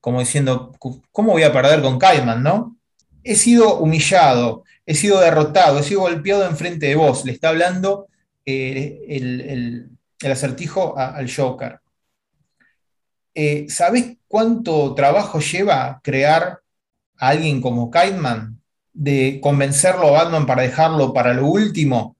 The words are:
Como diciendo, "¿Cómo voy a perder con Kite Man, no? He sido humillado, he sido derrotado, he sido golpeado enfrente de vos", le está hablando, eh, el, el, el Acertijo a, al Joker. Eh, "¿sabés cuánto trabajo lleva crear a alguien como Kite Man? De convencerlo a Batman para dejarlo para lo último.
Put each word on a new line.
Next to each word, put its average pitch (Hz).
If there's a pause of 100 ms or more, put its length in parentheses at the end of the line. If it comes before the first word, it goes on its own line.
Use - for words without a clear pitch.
Como 123
diciendo, 131
"¿Cómo -
voy 160
a 147
perder 139
con 131
Kite 165
Man, 120
no? 196 (480)
He 247
sido 233
humillado, 151 (220)
he -
sido 202
derrotado, 151
he -
sido 196
golpeado 185
enfrente 160
de 139
vos", 151
le 127
está 160
hablando, 185 (400)
eh, 131
el, 127
el, 120 (320)
el 139
Acertijo 147
a, 135
al 127
Joker. 123 (1500)
Eh, 147
"¿sabés 233 (120)
cuánto 208
trabajo 156
lleva 151
crear 156 (580)
a 127
alguien 151
como 120
Kite 180
Man? 117 (320)
De 139
convencerlo 143
a 147
Batman 160
para 127
dejarlo 147
para 123
lo 131
último. 160